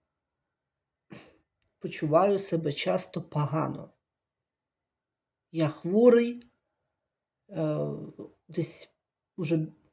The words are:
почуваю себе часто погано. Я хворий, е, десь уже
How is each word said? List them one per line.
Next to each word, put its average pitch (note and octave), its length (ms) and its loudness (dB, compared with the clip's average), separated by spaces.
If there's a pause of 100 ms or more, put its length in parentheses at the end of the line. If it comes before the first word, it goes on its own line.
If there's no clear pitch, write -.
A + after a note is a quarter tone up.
(1800)
почуваю F3+ 600 2
себе D#3+ 340 -2
часто F3+ 500 -4
погано. D3 680 -4 (1600)
Я D#3+ 160 0
хворий, A#3 800 4 (1040)
е, D3+ 360 -2 (640)
десь - 420 -8 (460)
уже D#3+ 300 0 (260)